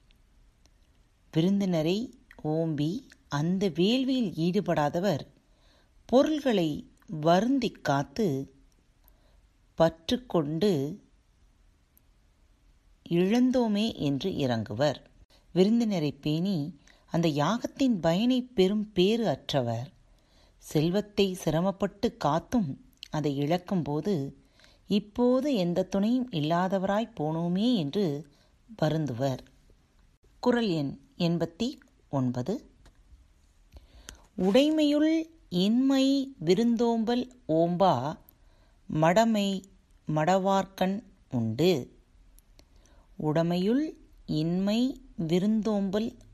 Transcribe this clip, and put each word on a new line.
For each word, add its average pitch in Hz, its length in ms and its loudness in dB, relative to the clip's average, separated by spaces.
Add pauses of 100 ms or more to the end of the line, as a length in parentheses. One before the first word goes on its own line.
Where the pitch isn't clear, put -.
(1300)
விருந்தினரை 185 840 0 (300)
ஓம்பி 160 640 -2 (200)
அந்த 180 420 -2
வேள்வியில் 233 600 0
ஈடுபடாதவர் 165 960 0 (800)
பொருள்களை 247 840 2 (180)
வருந்திக் 190 760 2
காத்து 139 680 -2 (1200)
பற்றுக்கொண்டு 165 1200 0 (2000)
இழந்தோமே 220 840 2
என்று 143 340 -4
இறங்குவர். 123 720 -2 (500)
விருந்தினரை 196 580 2
பேணி 165 640 -4 (280)
அந்த 165 240 0
யாகத்தின் 202 720 -2
பயனை 226 400 2
பெறும் 208 500 0
பேறு 208 360 2
அற்றவர். 123 640 -2 (680)
செல்வத்தை 190 760 0
சிரமப்பட்டு 185 920 -2
காத்தும் 160 520 -2 (320)
அதை 143 300 -2
இழக்கும்போது, 151 920 -2 (540)
"இப்போது 247 680 0
எந்த 180 280 0
துணையும் 226 460 0
இல்லாதவராய் 185 880 -2
போனோமே" 175 560 -2
என்று 156 520 -2 (540)
வருந்துவர். 139 580 -2 (1000)
குறள் 240 280 0
எண் 151 340 -2 (160)
எண்பத்தி 170 640 -2 (300)
ஒன்பது. 127 600 -4 (1700)
உடைமையுள் 294 840 4 (260)
இன்மை 269 840 2 (120)
விருந்தோம்பல் 233 840 0 (180)
ஓம்பா 165 720 2 (760)
மடமை 196 720 2 (440)
மடவார்கண் 190 960 0 (280)
உண்டு. 123 640 0 (1300)
உடைமையுள் 180 720 0 (320)
இன்மை 190 760 -2 (160)
விருந்தோம்பல் 202 1000 -2 (160)